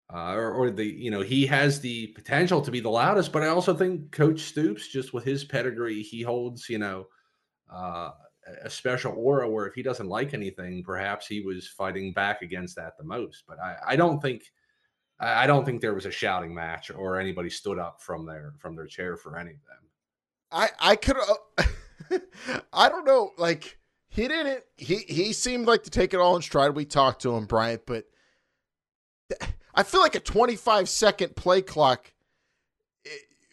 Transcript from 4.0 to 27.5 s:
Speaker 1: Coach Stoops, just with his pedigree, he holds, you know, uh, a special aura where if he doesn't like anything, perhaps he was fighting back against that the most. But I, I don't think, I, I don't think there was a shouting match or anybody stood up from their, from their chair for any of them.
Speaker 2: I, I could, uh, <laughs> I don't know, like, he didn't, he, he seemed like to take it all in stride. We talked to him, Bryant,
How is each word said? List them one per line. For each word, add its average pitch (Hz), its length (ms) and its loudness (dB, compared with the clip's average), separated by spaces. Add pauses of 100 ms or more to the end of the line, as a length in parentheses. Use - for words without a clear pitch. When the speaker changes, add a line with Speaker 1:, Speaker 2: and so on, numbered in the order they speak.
Speaker 1:
Coach 156 300 4
Stoops, 180 460 -2
just 131 260 -8
with 117 100 -6
his 139 200 -2
pedigree, 117 600 -4
he 117 180 -12
holds, 120 460 -6
you 113 120 -4
know, 95 280 -6 (640)
uh, 87 380 -10 (540)
a - 60 -10
special 123 460 -4
aura 127 340 2
where 107 180 -2
if 98 80 -10
he 127 80 -10
doesn't 117 260 -4
like 123 240 -4
anything, 90 500 -8
perhaps 95 440 -6
he 104 140 -6
was 92 260 -8
fighting 95 440 -6
back 101 300 -2
against 90 340 -10
that 82 220 -14
the 80 60 -18
most. 98 440 -10
But 80 120 -20
I, 90 160 -8 (140)
I 131 60 2
don't 160 240 4
think, 131 240 -6 (760)
I, 117 240 2
I 135 40 6
don't 143 160 6
think 120 160 -2
there 107 140 0
was 95 140 -4
a 92 40 -6
shouting 90 420 -2
match 82 360 -10
or 92 300 -4
anybody 90 320 -4
stood 98 260 -6
up 85 240 -8
from 80 240 -10
their, 76 320 -14
from 82 180 -14
their 80 120 -14
chair 90 280 -8
for 80 220 -16
any 87 140 -12
of 71 140 -20
them. 64 240 -20 (600)
Speaker 2:
I, 190 180 0 (100)
I 190 160 6
could, 269 220 2
uh, 202 460 0 (480)
<laughs> - 600 -6
I 214 160 8
don't 339 160 -4
know, 247 320 4
like, 170 400 -2 (300)
he 226 200 -2
didn't, 277 360 -4 (120)
he, 147 220 -2 (100)
he 180 260 -2
seemed 247 340 -2
like 233 160 4
to - 80 -16
take 190 240 2
it 180 40 2
all 180 160 8
in 170 60 -2
stride. 143 300 4
We 147 140 -4
talked 139 360 4
to 120 140 0
him, 107 100 -2
Bryant, 113 400 0